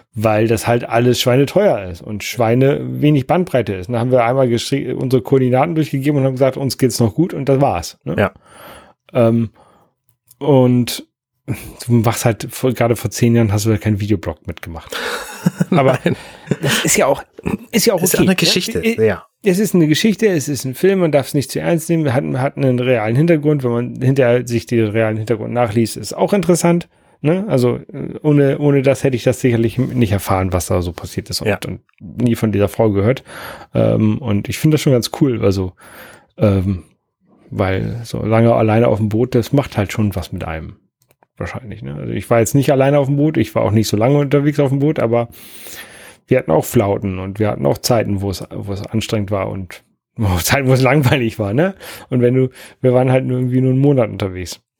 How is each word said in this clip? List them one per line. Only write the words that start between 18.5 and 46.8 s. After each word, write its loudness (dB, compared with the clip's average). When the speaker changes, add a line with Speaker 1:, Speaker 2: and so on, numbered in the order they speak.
Speaker 1:
I-, -2
Speaker 2:
ja. 0
Speaker 1:
es 2
ist 0
eine 4
Geschichte, 2
es 0
ist -6
ein -6
Film, 2
man 2
darf 2
es -12
nicht -2
zu -4
ernst -2
nehmen, 0
hat, 0
hat -4
einen 2
realen 0
Hintergrund. 2
Wenn 0
man -4
hinterher 2
sich -2
den 2
realen 0
Hintergrund -4
nachliest, 0
ist -10
auch 0
interessant, 2
ne? 0
Also, 2
äh, -12
ohne, 2
ohne 2
das 2
hätte 2
ich -6
das 0
sicherlich 2
m-, -2
nicht 2
erfahren, -2
was -2
da 0
so -6
passiert -10
ist -6
und, -4
Speaker 2:
Ja. -2
Speaker 1:
und -10
nie -2
von -2
dieser 2
Frau 2
gehört. 0
Ähm, 2
und -2
ich -8
finde 4
das 0
schon 2
ganz 0
cool, 0
also, 0
ähm, 0
weil -2
so -8
lange 4
alleine 2
auf 0
dem 0
Boot, -2
das 0
macht -2
halt -2
schon -2
was -8
mit -8
einem. -10
Wahrscheinlich, -12
ne? -12
Also -8
ich -8
war 4
jetzt 0
nicht 4
alleine 4
auf 0
dem 0
Boot, 0
ich -2
war 0
auch 0
nicht 2
so -2
lange 4
unterwegs 0
auf 2
dem 0
Boot, 0
aber 0
wir 4
hatten -2
auch 2
Flauten 0